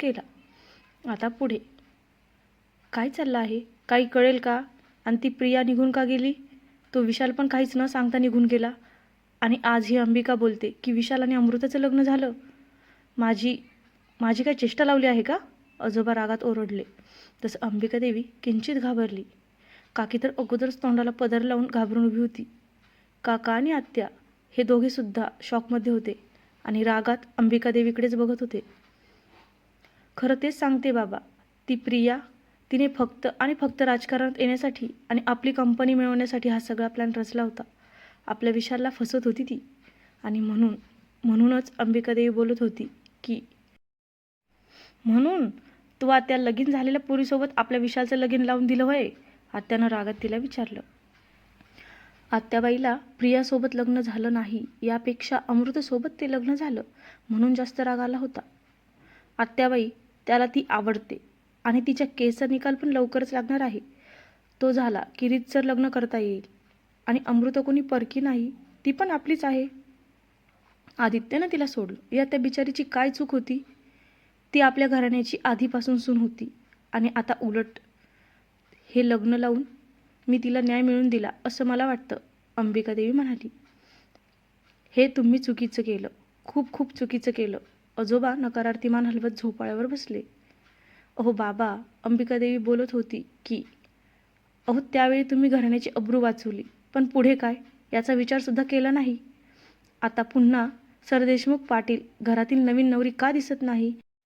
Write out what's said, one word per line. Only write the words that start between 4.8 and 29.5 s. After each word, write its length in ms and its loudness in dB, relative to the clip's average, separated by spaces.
आणि 160 2
ती 60 0
प्रिया 340 2
निघून 280 2
का 140 0
गेली? 280 0
तो 80 4
विशाल 300 0
पण 160 0
काहीच 280 0
न 100 2
सांगता 320 0
निघून 260 4
गेला. 260 2
आणि 220 2
आज 220 2
ही 100 4
अंबिका 380 4
बोलते 360 0
की 100 -2
विशाल 300 0
आणि 120 0
अमृताचं 440 2
लग्न 240 4
झालं. 300 2
माझी, 400 0
माझी 220 2
काय 120 0
चेष्टा 300 0
लावली 220 4
आहे 160 4
का? 140 -2
आजोबा 340 -2
रागात 300 -4
ओरडले. 380 -4
तसं 180 -8
अंबिका 360 -2
देवी 240 0
किंचित 340 -2
घाबरली. 480 -2
काकी 260 -2
तर 160 0
अगोदरच 440 -4
तोंडाला 280 2
पदर 320 0
लावून 240 0
घाबरून 400 0
उभी 140 0
होती. 240 -4
काका 280 0
आणि 180 0
आत्या 380 -4
हे 60 4
दोघेसुद्धा 680 0
शॉकमध्ये 500 -2
होते 220 -2
आणि 200 -2
रागात 320 2
अंबिका 320 4
देवीकडेच 440 2
बघत 260 0
होते. 200 -6